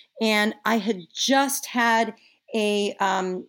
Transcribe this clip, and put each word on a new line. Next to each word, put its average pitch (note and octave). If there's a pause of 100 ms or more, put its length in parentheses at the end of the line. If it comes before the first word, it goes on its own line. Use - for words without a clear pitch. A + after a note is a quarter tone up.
(200)
and G#3+ (100)
I A3
had F#3+
just C4+
had A3+ (400)
a, G#3
um, F#3